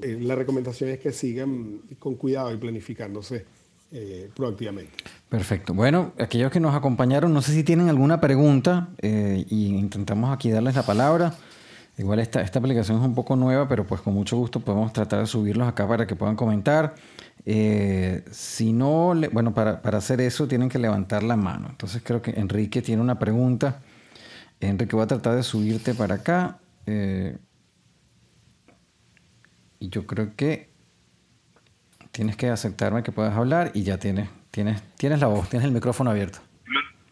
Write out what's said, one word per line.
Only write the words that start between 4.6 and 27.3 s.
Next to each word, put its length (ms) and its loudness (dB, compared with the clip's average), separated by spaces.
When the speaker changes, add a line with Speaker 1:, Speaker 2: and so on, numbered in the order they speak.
Speaker 2:
Perfecto. 460 -2
Bueno, 440 2
aquellos 320 0
que 80 2
nos 160 2
acompañaron, 580 2
no 100 4
sé 100 0
si 100 4
tienen 280 4
alguna 300 4
pregunta, 680 6
eh, 460 2
y 180 2
intentamos 680 0
aquí 160 0
darles 240 2
la 100 0
palabra. 520 2
Igual 220 0
esta, 220 0
esta 180 -2
aplicación 400 2
es 40 2
un 100 2
poco 200 0
nueva, 340 2
pero, 180 0
pues, 140 -4
con 140 -2
mucho 240 0
gusto 220 -2
podemos 320 0
tratar 280 0
de 60 0
subirlos 420 0
acá 180 -2
para 200 0
que 80 -4
puedan 220 -2
comentar. 580 2
Eh, 840 0
si 420 -2
no, 420 2
le-, 140 2
bueno, 240 0
para, 300 0
para 160 2
hacer 220 0
eso 260 0
tienen 220 2
que 100 -2
levantar 460 0
la 120 2
mano. 340 -2
Entonces 340 -8
creo 180 -2
que 100 -6
Enrique 500 -2
tiene 200 0
una 160 0
pregunta. 640 0
Enrique, 340 -2
voy 100 4
a 40 0
tratar 260 0
de 80 2
subirte 520 0
para 220 0
acá. 440 -2
Eh, 500 -2